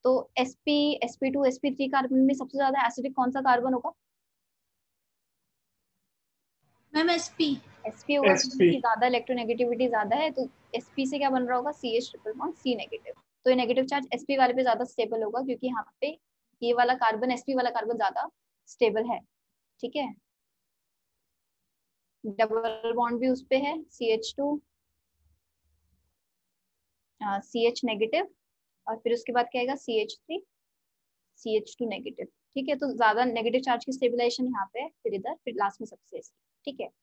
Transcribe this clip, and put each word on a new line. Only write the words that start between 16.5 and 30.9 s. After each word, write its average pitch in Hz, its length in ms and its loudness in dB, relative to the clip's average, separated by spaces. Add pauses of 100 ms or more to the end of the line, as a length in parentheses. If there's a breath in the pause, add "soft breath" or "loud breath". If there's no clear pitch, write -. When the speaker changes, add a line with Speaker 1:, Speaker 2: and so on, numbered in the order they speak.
Speaker 1:
ये 233 120 2
वाला 247 220 4
carbon 226 360 0
एसपी 262 220 -4
वाला 247 180 2
carbon 233 240 -2
ज्यादा 214 320 -2 (400)
stable 220 380 2
है। 240 140 -4 (600)
ठीक 262 140 -8
है, 254 160 -4 (2000)
Double 220 680 -2
bond 233 260 -2
भी 262 80 2
उस 254 160 -2
पे 262 140 2
है, 302 260 -2
सीएच 220 520 -2
टू, 294 240 -2 (2500)
आ, 196 200 -2
सीएच 240 440 0
negative, 220 440 0 (580)
और 220 100 -6
फिर 226 160 -2
उसके 233 200 -4
बाद 240 140 2
क्या 247 140 -4
आएगा, 262 160 -2
सीएच 220 400 -2
थ्री, 349 240 -10 (1000)